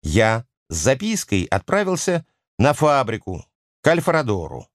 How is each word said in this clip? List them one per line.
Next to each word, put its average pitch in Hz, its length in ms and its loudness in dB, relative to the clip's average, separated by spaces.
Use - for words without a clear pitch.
Я 110 440 2
с 80 60 -6
запиской 127 680 0
отправился 185 800 -2
на 143 160 4
фабрику, 123 720 0
к - 60 2
Альфарадору. 120 880 -2